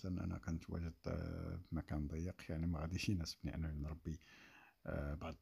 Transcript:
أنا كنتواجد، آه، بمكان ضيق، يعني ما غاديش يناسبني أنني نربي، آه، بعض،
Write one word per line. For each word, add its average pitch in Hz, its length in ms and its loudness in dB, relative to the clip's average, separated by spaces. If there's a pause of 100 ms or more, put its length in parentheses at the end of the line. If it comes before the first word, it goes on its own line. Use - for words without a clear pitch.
أنا 90 340 0
كنتواجد، 85 560 -2 (120)
آه، 82 540 0 (120)
بمكان 76 340 2
ضيق، 82 420 -2
يعني 82 180 2
ما 85 140 4
غاديش 87 280 2
يناسبني 85 460 2
أنني 78 280 0
نربي، 76 360 -4 (680)
آه، 76 280 0
بعض، 80 280 -4